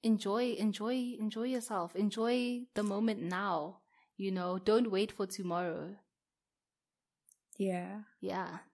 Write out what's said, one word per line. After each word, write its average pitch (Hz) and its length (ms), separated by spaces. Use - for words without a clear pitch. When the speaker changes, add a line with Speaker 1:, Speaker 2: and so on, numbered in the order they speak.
Speaker 1:
enjoy, 226 560
enjoy, 214 360
enjoy 220 260
yourself. 226 520
Enjoy 240 760
the 214 80
moment 208 400
now, 180 580
you 196 140
know? 180 280
Don't 214 320
wait 196 220
for 196 140
tomorrow. 175 720
Speaker 2:
Yeah. 190 440
Speaker 1:
Yeah. 185 380